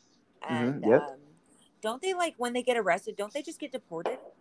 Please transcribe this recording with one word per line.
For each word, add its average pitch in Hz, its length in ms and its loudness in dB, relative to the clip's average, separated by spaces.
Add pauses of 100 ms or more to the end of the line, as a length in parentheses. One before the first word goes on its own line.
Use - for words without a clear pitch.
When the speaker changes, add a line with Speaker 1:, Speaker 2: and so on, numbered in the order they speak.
(500)
Speaker 1:
Mm-hmm, 123 320 0
Speaker 2:
and, - 20 -2
Speaker 1:
yep. 113 180 8
Speaker 2:
um, - 160 -10 (640)
don't 226 200 -4
they, 381 120 0
like, 349 240 0
when 240 140 0
they 247 100 -2
get 247 140 2
arrested, 202 400 0
don't 208 160 -6
they 294 100 -6
just 311 180 -14
get 294 120 -8
deported? 220 460 -6 (220)